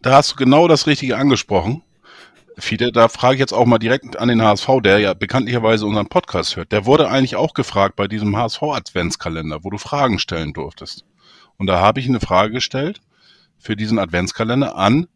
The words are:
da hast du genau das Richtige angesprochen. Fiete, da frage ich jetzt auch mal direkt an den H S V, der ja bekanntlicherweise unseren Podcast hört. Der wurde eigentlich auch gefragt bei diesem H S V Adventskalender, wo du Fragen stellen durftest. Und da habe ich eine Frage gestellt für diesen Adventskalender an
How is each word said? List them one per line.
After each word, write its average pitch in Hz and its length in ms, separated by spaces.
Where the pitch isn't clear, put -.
da 127 140
hast 143 180
du - 40
genau 143 320
das 156 180
Richtige 135 300
angesprochen. 123 640
Fiete, 117 340
da 113 160
frage 127 260
ich 131 60
jetzt 135 120
auch 117 120
mal 117 140
direkt 117 400
an 117 100
den 113 140
H 110 100
S 101 80
V, 131 200
der 98 180
ja 98 160
bekanntlicherweise 110 720
unseren 104 220
Podcast - 480
hört. 87 140
Der 104 140
wurde 143 240
eigentlich 131 280
auch 147 180
gefragt 98 420
bei 101 120
diesem 104 280
H 117 100
S 110 100
V 151 180
Adventskalender, 80 880
wo 98 60
du 101 80
Fragen 131 400
stellen 80 340
durftest. - 520
Und 98 100
da 92 140
habe 104 180
ich 127 100
eine 123 120
Frage 98 320
gestellt 143 480
für - 160
diesen 107 240
Adventskalender 98 760
an 117 400